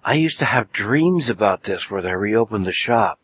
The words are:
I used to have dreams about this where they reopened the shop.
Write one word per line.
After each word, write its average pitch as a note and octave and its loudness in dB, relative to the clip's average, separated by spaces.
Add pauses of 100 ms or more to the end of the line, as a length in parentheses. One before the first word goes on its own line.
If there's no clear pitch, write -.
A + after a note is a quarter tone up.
I B2 0
used D#3 0
to C#3 0
have B2 0
dreams D3 0
about G2 2
this F#2+ -6
where G2 -4
they F#2 -2
reopened G#2+ 0
the F#2 -2
shop. - 0